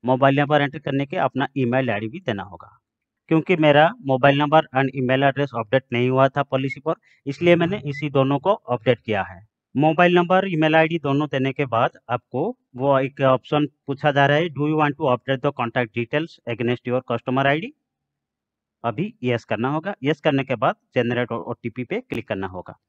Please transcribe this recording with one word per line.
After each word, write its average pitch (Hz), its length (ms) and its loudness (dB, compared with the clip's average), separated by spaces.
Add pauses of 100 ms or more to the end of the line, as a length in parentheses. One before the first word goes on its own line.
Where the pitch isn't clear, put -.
मोबाइल 135 340 4
नंबर 147 220 2
एंटर 143 180 -4
करने 139 260 -4
के 160 120 -8
अपना 135 300 -2 (100)
ईमेल 127 320 0
आईडी 107 180 -4
भी 123 120 -12
देना 104 240 -6
होगा। - 360 -20 (480)
क्योंकि 165 280 2
मेरा 156 460 6
मोबाइल 139 360 2
नंबर 147 240 4 (140)
and 135 100 2 (160)
email 131 220 2
address 139 260 0 (100)
अपडेट 113 240 -2 (100)
नहीं 123 160 0
हुआ 131 180 4
था 143 160 -2
पॉलिसी 135 360 -6
पर, 156 140 -6 (320)
इसलिए 170 300 2
मैंने 170 300 -2
इसी 143 240 -6
दोनों 139 300 0
को 190 140 0
अपडेट 123 520 -2
किया 101 180 -2
है। 92 300 -16 (240)
मोबाइल 160 380 4
नंबर, 185 320 2
ईमेल 156 280 0
आईडी 160 240 2
दोनों 143 280 -2
देने 135 260 -2
के 147 120 -4
बाद 117 260 -2 (180)
आपको 139 480 -6 (180)
वो 135 240 2
एक 139 220 -6
ऑप्शन 139 460 2 (200)
पूछा 139 240 -2
जा 139 140 4
रहा 143 120 4
है, 160 60 0
"Do 147 240 -4
you 156 120 -2
want 147 120 2
to 143 260 0
update 131 280 -6
the 143 60 0 (100)
contact 120 360 -2
details 120 580 -6
against 120 320 -4
your 127 140 -2 (100)
customer 131 340 -2
I 143 140 2
D?" 185 60 -10 (1160)
अभी 123 400 -6
यस 123 220 -2
करना 117 240 -2
होगा। 160 340 -6
यस 147 160 0
करने 139 240 0
के 131 120 -4
बाद 143 200 0 (200)
जनरेट 120 360 -2
ओटीपी 117 520 -8
पे 202 180 -6
क्लिक - 260 -10
करना 95 200 -6
होगा। 92 420 -14